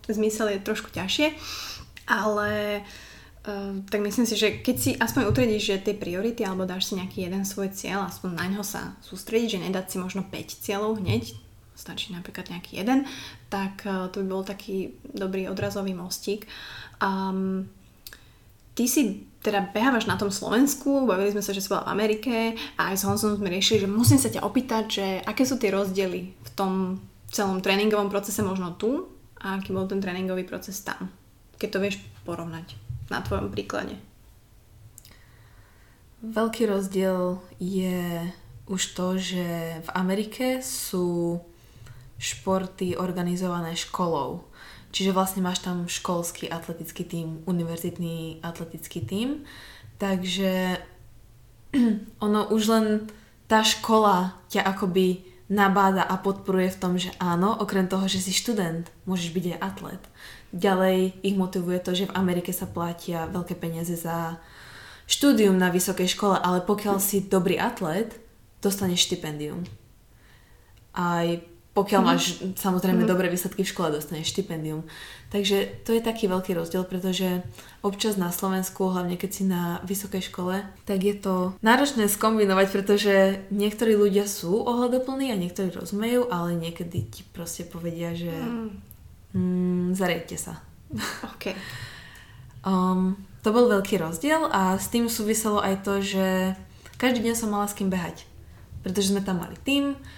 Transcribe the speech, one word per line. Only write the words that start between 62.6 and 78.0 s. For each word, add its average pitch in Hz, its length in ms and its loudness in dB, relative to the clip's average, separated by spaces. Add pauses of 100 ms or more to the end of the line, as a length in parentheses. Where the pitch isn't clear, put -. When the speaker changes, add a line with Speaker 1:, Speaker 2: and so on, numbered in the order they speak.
Speaker 2:
platia 170 640 -4
veľké 175 260 -4
peniaze 170 380 -4
za 170 480 -4 (640)
štúdium 220 480 6
na 185 160 6
vysokej 185 400 0
škole, 196 300 2
ale 180 240 2
pokiaľ 202 340 0
si 196 240 0
dobrý 185 380 2
atlet, 196 500 -2 (540)
dostaneš 190 420 2
štipendium. 156 640 -6 (1300)
Aj 170 320 2 (480)
pokiaľ 196 260 4
Speaker 1:
Mhm. 190 80 6
Speaker 2:
máš, 262 140 6 (320)
samozrejme, 185 480 2
Speaker 1:
Mhm. 220 80 4
Speaker 2:
dobré 185 160 4
výsledky 185 400 0
v - 80 -4
škole, 170 160 0
dostaneš 151 400 -4
štipendium. 160 560 -4 (400)
Takže 196 560 0
to - 80 -2
je 226 80 4
taký 226 320 0
veľký 185 240 0
rozdiel, 170 320 -2
pretože 185 560 -2 (400)
občas 202 320 0